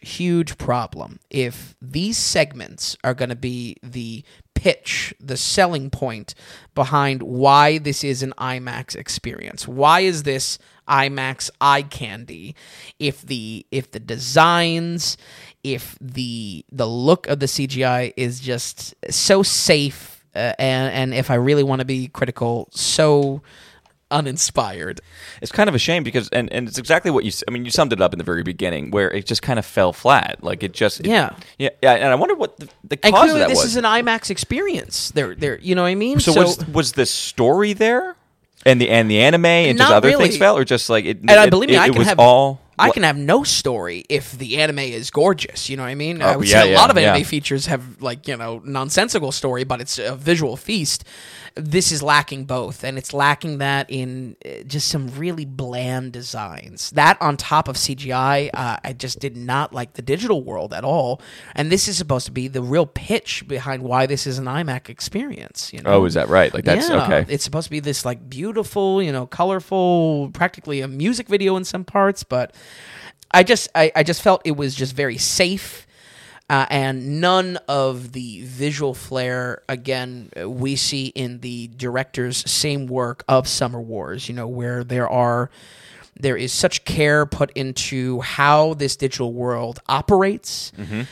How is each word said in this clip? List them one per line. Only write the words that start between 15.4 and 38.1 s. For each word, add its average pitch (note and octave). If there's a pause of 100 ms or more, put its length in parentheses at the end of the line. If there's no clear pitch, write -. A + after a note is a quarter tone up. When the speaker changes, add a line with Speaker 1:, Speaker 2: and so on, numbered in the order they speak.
Speaker 1:
if C3
the, A#2
the B2
look B2+
of C#3+
the C#3
C C#3
G C3
I B2
is B2
just - (160)
so G3
safe - (240)
uh, A2+
and, C3
and C3
if B2+
I B2+
really C#3
wanna C3+
be C3
critical, A#2
so C#3+ (680)
uninspired. B2+ (400)
Speaker 2:
It's -
kind G#3
of E3
a A#2+
shame E3
because, A#2
and, A#2+
and A#2+
it's G#2
exactly D#3+
what C3
you G#2+
s-, -
I -
mean, A#2+
you A#2+
summed C#3+
it F#2
up F2
in F2
the E2+
very E2+
beginning, E2+
where G2
it G2
just A2
kind B2
of G#2+
fell F2+
flat. -
Like, F2+
it F#2+
just, -
it D#3+
Speaker 1:
Yeah. G3+ (240)
Speaker 2:
yeah, C#3 (120)
yeah, C3
and A#2
I B2+
wonder F4+
what -
the, - (160)
the D3
Speaker 1:
And G#3
Speaker 2:
cause D#4
of -
Speaker 1:
clearly D#4
Speaker 2:
that -
Speaker 1:
this C4
Speaker 2:
was. C4+
Speaker 1:
is A3+
an A#3
I A3+
max A3+
experience. -
There, A#2+
there, C#3
you F3+
know F3+
what F3
I F#3
mean? B3
Speaker 2:
So -
Speaker 1:
So G3+
Speaker 2:
was, F3
was D3+
the C3
story F3
there? A#3+ (500)